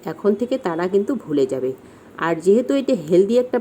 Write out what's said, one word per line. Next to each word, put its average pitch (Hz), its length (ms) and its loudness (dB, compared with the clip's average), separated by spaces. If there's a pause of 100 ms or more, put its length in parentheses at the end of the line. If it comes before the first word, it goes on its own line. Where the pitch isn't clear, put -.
(120)
এখন 202 180 0 (100)
থেকে 240 140 -2 (120)
তারা 170 180 -2 (100)
কিন্তু 208 180 0 (100)
ভুলে 143 300 0
যাবে। 127 180 -4 (560)
আর 170 80 0 (100)
যেহেতু 247 360 2
এটা 262 140 0 (140)
হেলদি 196 340 4
একটা 247 180 -2